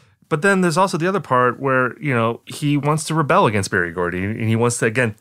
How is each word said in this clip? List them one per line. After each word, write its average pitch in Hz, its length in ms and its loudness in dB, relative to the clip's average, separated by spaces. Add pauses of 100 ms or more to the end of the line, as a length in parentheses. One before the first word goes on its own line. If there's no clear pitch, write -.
(300)
But 156 120 -2
then 196 180 4
there's 175 180 2
also 185 200 2
the 160 100 -2
other 190 140 -2
part 123 380 2
where, 131 420 0
you 143 120 -2
know, 117 320 -2
he 147 300 -2
wants 147 300 -2
to 160 80 -6
rebel 160 320 2
against 104 260 0
Berry 87 220 0
Gordy, 90 320 -2
and 110 240 -4
he 113 80 2
wants 117 220 0
to, 131 60 -2
again, 113 360 0